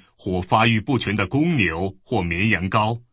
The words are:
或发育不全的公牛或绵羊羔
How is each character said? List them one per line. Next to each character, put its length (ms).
或 260
发 260
育 140
不 180
全 180
的 100
公 300
牛 480
或 180
绵 280
羊 180
羔 320